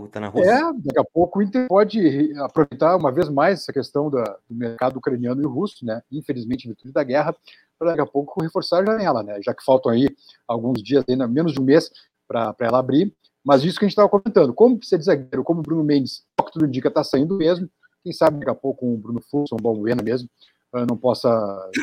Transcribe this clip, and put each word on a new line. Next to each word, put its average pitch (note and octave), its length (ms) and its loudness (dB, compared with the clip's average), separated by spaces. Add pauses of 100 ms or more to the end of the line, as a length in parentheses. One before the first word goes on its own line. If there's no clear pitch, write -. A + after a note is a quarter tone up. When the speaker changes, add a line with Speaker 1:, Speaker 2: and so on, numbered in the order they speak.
Speaker 1:
tá G#2+ 120 -12
na G#2+ 80 -6
Rússia. D3 240 2
Speaker 2:
É, D4+ 240 2
daqui D3 240 -4
a C#3 40 -2
pouco F3 360 -2
o - 20 0
Inter B3+ 260 -2
pode G#3 320 2
re-, D3 380 0
aproveitar D3 580 0
uma D#3 160 0
vez D3+ 180 -2
mais D3+ 320 0
essa - 120 -12
questão C#3+ 380 -4
da, B2+ 120 0 (240)
do A#2 80 -14
mercado A#2+ 420 -4
ucraniano B2 440 -2
e D3 40 -2
russo, D3 380 -6
né? A2+ 280 -6
Infelizmente, B2+ 540 -8
em - 20 -12
virtude B2 260 -16
da D#3 100 0
guerra, D3 320 -2 (440)
pra E3 100 0
daqui D#3 120 -2
a C#3 40 0
pouco D3 380 -4
reforçar E3+ 400 0
a - 20 0
janela, F#3+ 380 0
né? G#2 200 -10
Já A#2+ 120 -4
que - 100 -20
faltam C3 260 4
aí A#2 160 4 (400)
alguns A#2 360 -2
dias, C3 260 2
ainda B2+ 180 0
menos D3+ 240 0
de C3 80 -6
um C3+ 40 0
mês, D3 280 4 (360)
pra, A2+ 260 -4
pra A#2+ 140 -2
ela A#2+ 100 2
abrir. C3+ 340 4 (320)
Mas C#3 200 6
isso F3 160 -2
que G#3 60 2
a - 20 2
gente F#3 80 -2
tava G#3 140 6
comentando, G3 440 4
como A#3+ 240 6
precisa F#3+ 220 0
de D3+ 60 -6
zagueiro, C3+ 400 0
como E3 160 -2
o - 20 -6
Bruno D#3+ 180 -2
Mendes, C#3+ 440 0 (120)
ao - 80 0
que - 60 -16
tudo D#3 140 0
indica, C3 260 -2
tá D3+ 140 2
saindo D#3+ 320 0
mesmo, F3 320 0 (340)
quem F3 80 -10
sabe D#3 280 2
daqui C3+ 120 -4
a A2+ 40 -2
pouco B2+ 300 -6
um A#2+ 120 0
Bruno A2+ 240 -8
Fux, C#3+ 300 -4
um A#2+ 40 -4
Balbuena A2 480 -2
mesmo, A#2+ 260 -4 (440)
ah, B2 120 -2
não A#2+ 120 -2
possa G#2+ 720 -2 (140)